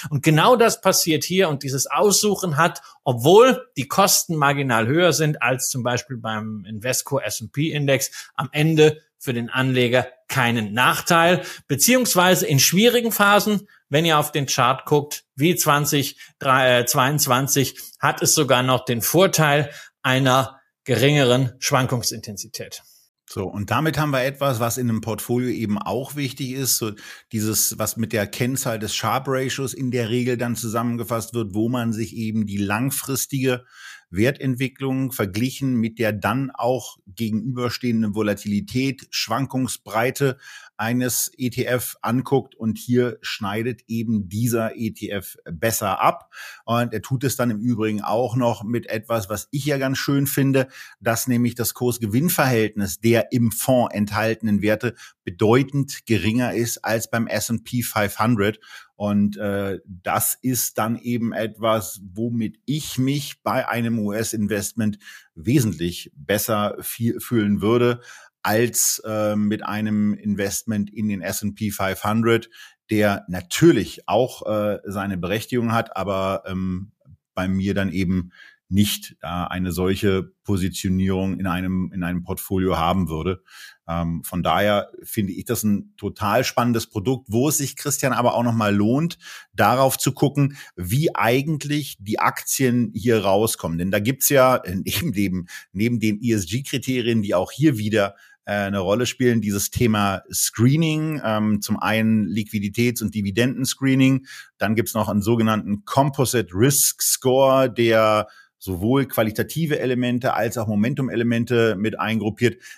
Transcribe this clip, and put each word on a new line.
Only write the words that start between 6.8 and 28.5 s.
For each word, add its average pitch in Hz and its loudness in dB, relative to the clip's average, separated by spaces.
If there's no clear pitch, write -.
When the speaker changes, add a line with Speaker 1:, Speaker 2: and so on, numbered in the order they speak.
Speaker 1:
S 107 -6
and 110 -12
P 156 -2
Index, 139 -2
am 143 -4
Ende 151 6
für 131 -4
den 117 -4
Anleger 127 2
keinen 117 0
Nachteil, 165 4
beziehungsweise 180 4
in 139 4
schwierigen 226 4
Phasen, 202 2
wenn 151 2
ihr 156 4
auf 147 -2
den 143 -2
Chart 131 0
guckt, 147 0
wie 160 2
zwanzig 147 2
zweiundzwanzig, 131 2
hat - 0
es - 2
sogar 131 4
noch 127 0
den 120 -2
Vorteil 151 2
einer 131 2
geringeren 131 4
Schwankungsintensität. 117 -4
Speaker 2:
So, 101 -6
und 98 -4
damit 143 2
haben 151 0
wir 131 2
etwas, 139 0
was 117 -2
in 127 0
einem 110 -2
Portfolio 120 -2
eben 104 -2
auch 127 -6
wichtig 135 -6
ist, 131 -2
so 107 -4
dieses, 107 -2
was 107 -4
mit 113 -4
der 104 0
Kennzahl 123 -4